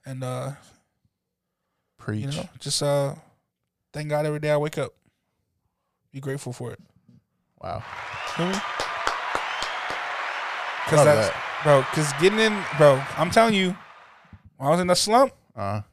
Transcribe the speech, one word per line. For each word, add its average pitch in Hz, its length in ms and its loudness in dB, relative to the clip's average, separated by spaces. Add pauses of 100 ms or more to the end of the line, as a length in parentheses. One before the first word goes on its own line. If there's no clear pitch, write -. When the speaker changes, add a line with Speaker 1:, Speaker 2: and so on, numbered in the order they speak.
Speaker 1:
And, 131 180 -10
uh, 127 300 -8 (1500)
Speaker 2:
Preach. 107 260 -6
Speaker 1:
you 139 60 -8
know, 165 180 -8 (120)
just, - 240 -4
uh, 143 300 0 (760)
thank 151 180 -10
God 151 160 -2
every 151 120 -4
day 151 140 -4
I 151 60 4
wake 151 200 -4
up. 139 140 -6 (1200)
Be 139 80 -12
grateful 135 320 -8
for 123 180 -10
it. - 80 -16 (840)
Speaker 2:
Wow. - 220 -8 (540)
Speaker 1:
Feel 165 100 -2
me? 190 60 -2 (2250)
'Cause 156 120 4
Speaker 2:
Love 143 80 8
Speaker 1:
that's, 107 240 6
Speaker 2:
that. - 120 -8 (220)
Speaker 1:
bro, 143 180 6 (100)
'cause 151 280 0
getting 202 180 4
in, 214 240 2 (160)
bro, 139 240 8 (140)
I'm 165 140 0
telling 226 240 6
you, 185 220 2 (840)
when 135 100 -2
I - 20 2
was 170 100 4
in 180 60 0
the 180 80 4
slump, 254 380 4 (240)
Speaker 2:
Uh-huh. 104 240 -2 (120)